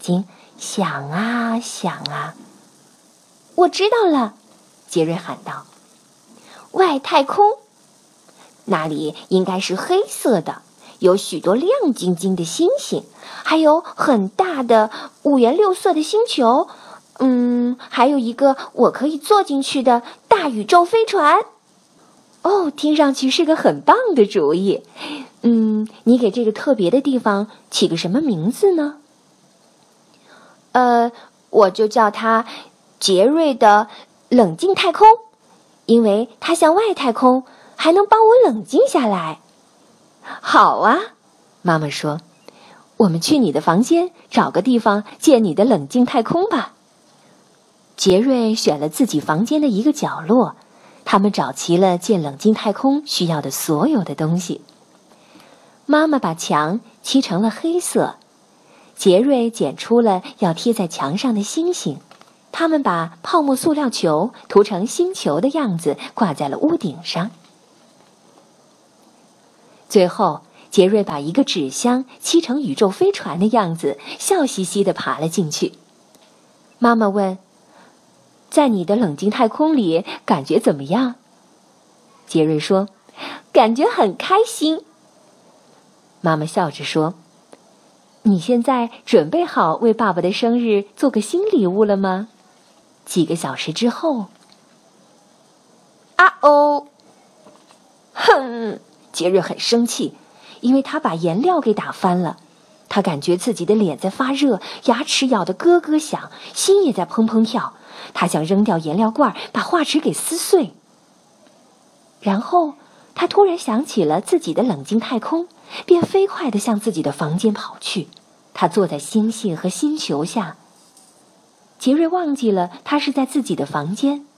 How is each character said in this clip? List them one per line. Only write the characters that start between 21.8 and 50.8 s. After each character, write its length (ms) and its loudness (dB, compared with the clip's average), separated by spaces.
”“哦， 280 0
听 260 -2
上 160 4
去 160 -2
是 160 0
个 120 2
很 240 2
棒 160 6
的 100 6
主 300 2
意。 280 0
嗯， 460 2
你 120 6
给 140 2
这 140 -2
个 80 0
特 200 0
别 160 0
的 120 2
地 180 0
方 300 -2
起 200 0
个 80 -4
什 140 -4
么 100 0
名 300 -2
字 240 2
呢 240 -4
？”“呃， 380 2
我 180 6
就 200 0
叫 220 2
它 360 -2
杰 240 4
瑞 300 2
的 340 4
冷 260 4
静 160 0
太 200 0
空， 140 6
因 180 4
为 340 0
它 160 -2
像 220 4
外 180 2
太 180 -2
空， 320 2
还 160 2
能 140 4
帮 140 4
我 280 8
冷 160 -4
静 240 2
下 180 0
来。 340 -4
”“好 560 2
啊。” 200 2
妈 180 0
妈 120 -6
说 300 -6
，“我 100 4
们 120 -2
去 180 2
你 120 2
的 100 -2
房 220 2
间， 300 0
找 200 0
个 120 -2
地 160 2
方 240 0
建 240 4
你 120 0
的 100 2
冷 240 0
静 180 2
太 160 0
空 260 -2
吧。” 240 -4
杰 240 2
瑞 340 0
选 240 -2
了 100 -2
自 160 -2
己 140 -2
房 260 0
间 160 -2
的 60 0
一 160 0
个 100 2
角 280 -6
落， 340 0